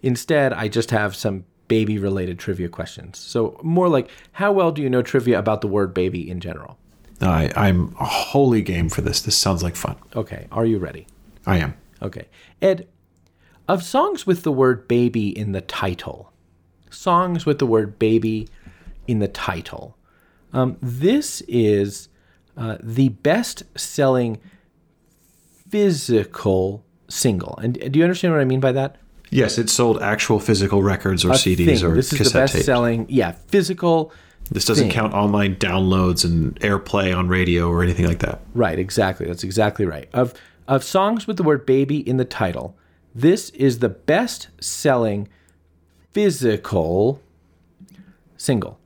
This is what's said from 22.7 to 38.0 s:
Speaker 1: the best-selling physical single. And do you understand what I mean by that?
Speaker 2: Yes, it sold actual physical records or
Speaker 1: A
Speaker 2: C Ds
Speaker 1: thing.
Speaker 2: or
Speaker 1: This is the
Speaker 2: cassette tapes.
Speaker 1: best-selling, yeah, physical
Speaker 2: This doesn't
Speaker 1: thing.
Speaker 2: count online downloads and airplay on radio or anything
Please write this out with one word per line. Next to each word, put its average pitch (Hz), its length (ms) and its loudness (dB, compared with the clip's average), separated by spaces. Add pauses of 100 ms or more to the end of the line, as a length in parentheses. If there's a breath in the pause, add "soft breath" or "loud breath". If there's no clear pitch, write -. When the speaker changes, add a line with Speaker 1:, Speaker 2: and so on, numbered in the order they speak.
Speaker 1:
the 120 280 2
best-selling 131 1300 -2 (1300 soft breath)
physical 107 1120 0 (260)
single. - 540 -2
And 117 120 -2 (180)
do 143 60 2
you 165 80 6
understand 180 260 0
what 156 80 4
I 135 60 2
mean 131 140 0
by 131 120 2
that? 135 240 -2 (340)
Speaker 2:
Yes, 120 280 2
it 110 100 0
sold 117 320 2
actual 104 400 0
physical 98 420 2
records 95 400 0
or 87 100 4
Speaker 1:
A 131 40 6
Speaker 2:
C 92 180 2
Ds 87 280 4
Speaker 1:
thing. 87 80 2
Speaker 2:
or 80 40 4
Speaker 1:
This 127 120 2
is 143 120 -4
the - 60 2
Speaker 2:
cassette 135 240 2
tapes. - 60 -2
Speaker 1:
best-selling, 120 560 2
yeah, 110 220 2
physical 170 800 0 (400 loud breath)
Speaker 2:
This 95 140 -2
doesn't 120 200 4
Speaker 1:
thing. 95 80 0
Speaker 2:
count 110 200 -2
online 101 440 2
downloads 92 680 2
and 82 360 0
airplay 98 540 0
on 90 140 0
radio 87 400 2
or 87 140 2
anything 90 240 2